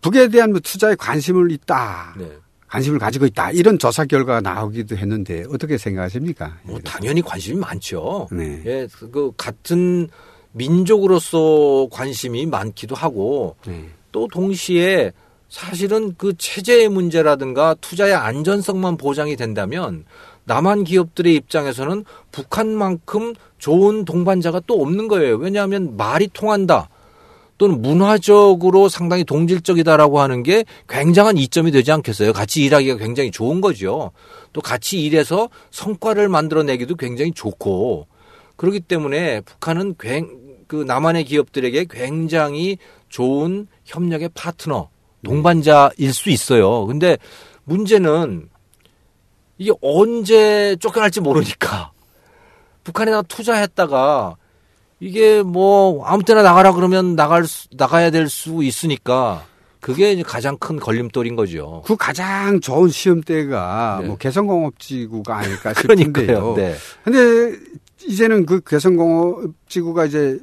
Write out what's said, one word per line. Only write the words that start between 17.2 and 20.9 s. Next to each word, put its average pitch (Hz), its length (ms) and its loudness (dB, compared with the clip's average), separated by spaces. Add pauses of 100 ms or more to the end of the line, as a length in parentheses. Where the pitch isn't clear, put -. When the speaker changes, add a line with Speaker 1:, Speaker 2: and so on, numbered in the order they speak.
Speaker 2:
투자의 196 360 -2
안전성만 175 840 -4
보장이 143 380 -4
된다면 110 680 -6 (420)
남한 185 380 0
기업들의 170 520 0